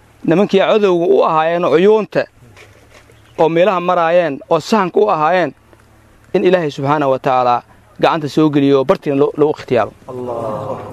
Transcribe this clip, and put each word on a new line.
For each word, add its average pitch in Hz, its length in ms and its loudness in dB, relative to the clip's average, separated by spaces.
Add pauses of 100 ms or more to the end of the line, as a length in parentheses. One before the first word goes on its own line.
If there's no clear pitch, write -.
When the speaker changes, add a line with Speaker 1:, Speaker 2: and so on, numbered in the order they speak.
(240)
Speaker 1:
nimankii 190 360 2
cadowga 180 480 0
u 196 160 4
ahaayeen 170 400 0
cuyuunta 175 600 2 (1120)
oo 160 100 2
meelaha 175 320 0
maraayeen, 175 600 0 (100)
oo 165 100 2
sahanka 190 400 0
u 208 100 2
ahaayeen, 165 440 0 (800)
in 185 100 0
Ilaahay 180 260 0
subxaanahu 143 420 -2
wa 131 60 0
tacaala 123 440 0 (380)
gacanta 151 280 0
soo 156 220 2
geliyo, 139 340 2
bartiina 151 320 -2
loo, 143 200 0
loo 147 140 2
ikhtiyaaro. 113 420 -2 (160)
Speaker 2:
Allahu 117 680 -8 (180)